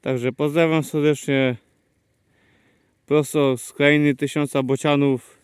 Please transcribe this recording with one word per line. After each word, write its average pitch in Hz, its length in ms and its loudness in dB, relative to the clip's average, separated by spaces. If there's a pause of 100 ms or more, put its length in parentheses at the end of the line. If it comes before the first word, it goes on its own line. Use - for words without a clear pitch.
Także 127 300 -4
pozdrawiam 156 520 0
serdecznie 139 720 0 (1500)
prosto 143 520 0
z - 160 -16
krainy 147 420 4
tysiąca 143 480 -4
bocianów 139 800 -2